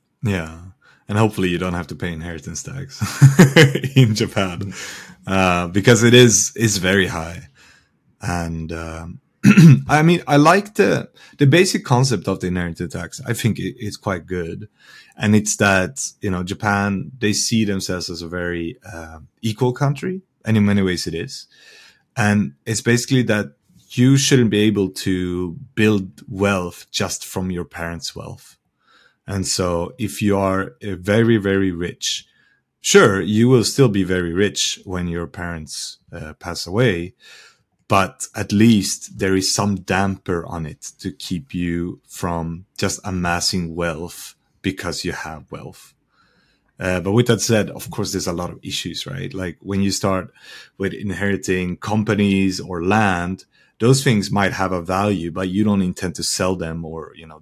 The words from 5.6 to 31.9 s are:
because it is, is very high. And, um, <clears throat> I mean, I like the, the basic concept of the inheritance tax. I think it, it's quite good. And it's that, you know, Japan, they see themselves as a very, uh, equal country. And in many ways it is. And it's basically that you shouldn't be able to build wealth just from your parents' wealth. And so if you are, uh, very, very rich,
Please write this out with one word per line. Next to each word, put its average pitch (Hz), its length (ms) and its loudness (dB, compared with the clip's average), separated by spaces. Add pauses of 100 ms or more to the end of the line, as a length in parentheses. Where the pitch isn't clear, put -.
because 104 360 6
it 117 100 6
is, 120 420 8
is 104 220 0
very 92 300 2
high. 85 400 -10 (720)
And, 82 500 -4
um, 82 480 -10 (220)
<clears throat> 165 460 8
I 151 140 4
mean, 170 260 4
I 143 80 4
like 175 380 4
the, 185 360 2 (280)
the 143 80 4
basic 180 380 4
concept 123 440 0
of 95 120 -2
the 92 60 -4
inheritance 87 460 -4
tax. 85 340 -12
I 120 60 -2
think 113 260 -2
it, 92 200 -6
it's 101 180 -10
quite 87 300 -6
good. 90 420 -8 (480)
And 107 180 2
it's 104 220 2
that, 95 640 0
you 104 100 -4
know, 90 140 -4
Japan, 101 760 -2
they 107 140 0
see 110 320 0
themselves 95 440 -4
as 85 140 -10
a 82 60 -10
very, 87 500 -6 (120)
uh, 80 300 -16 (220)
equal 117 300 0
country. 147 500 -4 (220)
And 110 120 2
in 104 80 4
many 101 160 2
ways 90 260 -2
it 82 80 -8
is. - 340 -10 (680)
And 104 380 2 (100)
it's 113 160 -4
basically 120 440 2
that 104 320 -2 (340)
you 131 260 6
shouldn't 131 340 4
be 104 100 2
able 104 300 2
to 90 680 -4 (160)
build 107 540 0
wealth 95 640 -2
just - 360 -6
from 92 240 -6
your 87 160 -6
parents' 85 500 -10
wealth. - 400 -16 (720)
And 95 200 -4
so 87 520 -2
if - 240 -6
you 101 160 2
are, 95 440 -2
uh, 98 140 -8
very, 110 400 4
very 98 340 2
rich, - 560 -8 (540)